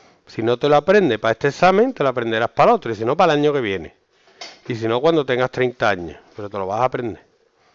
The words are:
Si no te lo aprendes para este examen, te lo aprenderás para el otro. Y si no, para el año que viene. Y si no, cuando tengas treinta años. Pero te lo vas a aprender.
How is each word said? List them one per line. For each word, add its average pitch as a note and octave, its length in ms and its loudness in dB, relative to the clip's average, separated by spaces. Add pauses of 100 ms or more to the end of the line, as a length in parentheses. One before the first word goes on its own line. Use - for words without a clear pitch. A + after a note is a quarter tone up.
(280)
Si - 160 -8
no A#2+ 160 0
te D3 100 -2
lo D3 60 6
aprendes D3+ 420 4
para A2+ 140 -2
este - 160 -2
examen, F#3+ 440 2
te D#3 120 -4
lo C#3 60 2
aprenderás A#2 420 -2
para D#3+ 180 4
el A#3+ 60 4
otro. C#3+ 160 -6
Y A2 40 -4
si G#2 80 -8
no, C3 140 -2
para F3 160 4
el D3 60 0
año D3 120 2
que C#3+ 100 -2
viene. F#2+ 340 -6 (720)
Y B2 80 -6
si A2+ 120 -6
no, A#2 140 0
cuando D#3+ 240 2
tengas B2+ 240 0
treinta B2 400 -2
años. E2+ 300 -6 (160)
Pero G2+ 160 -12
te G#2 80 -8
lo F#2+ 80 -6
vas G#2 140 -4
a - 20 0
aprender. B2 420 -6 (500)